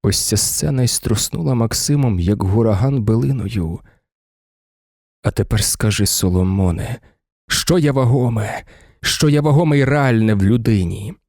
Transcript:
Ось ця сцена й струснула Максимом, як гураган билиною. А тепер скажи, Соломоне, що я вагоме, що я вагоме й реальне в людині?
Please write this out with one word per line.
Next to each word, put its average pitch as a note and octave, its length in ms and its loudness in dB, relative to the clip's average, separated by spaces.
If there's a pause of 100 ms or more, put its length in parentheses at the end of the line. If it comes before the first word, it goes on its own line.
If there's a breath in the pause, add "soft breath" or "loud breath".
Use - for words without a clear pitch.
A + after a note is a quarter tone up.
Ось - 240 -2
ця G#2+ 100 0
сцена C3+ 460 -2
й B2 40 2
струснула - 640 -4
Максимом, A#2+ 640 0
як F#2+ 240 0
гураган A2 600 2
билиною. A2 760 -2 (1400 soft breath)
А G#2 80 2
тепер G#2 320 0
скажи, G#2+ 420 0
Соломоне, F#2+ 960 0 (480 soft breath)
що - 320 0
я D3 120 2
вагоме, B2 720 0 (360 soft breath)
що - 280 0
я D3 120 2
вагоме D3+ 360 2
й C#3 60 4
реальне B2 500 2
в G2 100 2
людині? G#2 680 0 (160)